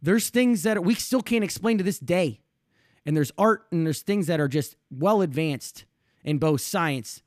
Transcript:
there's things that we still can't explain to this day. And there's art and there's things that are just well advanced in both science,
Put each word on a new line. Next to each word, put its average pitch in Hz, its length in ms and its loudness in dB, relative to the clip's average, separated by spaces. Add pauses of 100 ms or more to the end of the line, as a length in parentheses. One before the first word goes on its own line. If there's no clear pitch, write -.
there's 196 280 2
things 240 340 2
that 214 200 0
we 208 120 2
still - 260 -2
can't 226 220 0
explain 214 340 0
to 190 60 0
this 180 160 -2
day. 160 420 0 (640)
And 151 100 0
there's 147 220 0
art 214 340 2
and 165 140 0
there's 156 160 -2
things 202 260 -2
that 165 120 0
are 147 80 2
just 139 280 -2 (140)
well 190 320 0
advanced 151 640 -4 (380)
in 151 160 -2
both 156 220 2
science, 151 640 -4